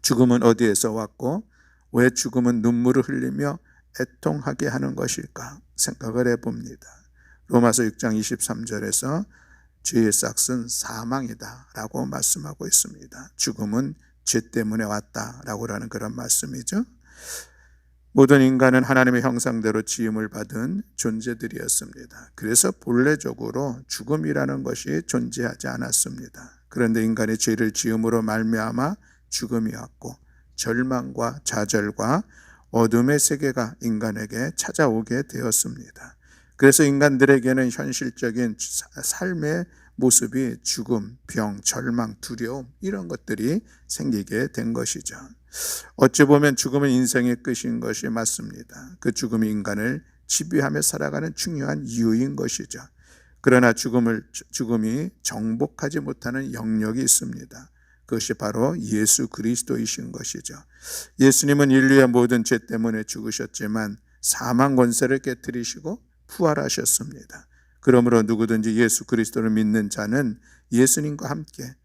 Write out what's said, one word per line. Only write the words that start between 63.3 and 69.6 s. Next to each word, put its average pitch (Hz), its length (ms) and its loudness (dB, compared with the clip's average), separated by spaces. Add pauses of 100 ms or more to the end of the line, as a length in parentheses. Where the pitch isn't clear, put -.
사망 127 540 2
권세를 127 440 4
깨뜨리시고 131 840 -8 (240)
부활하셨습니다. - 1200 -2 (320)
그러므로 120 440 6
누구든지 110 520 0
예수 113 300 2
그리스도를 110 460 0
믿는 107 380 2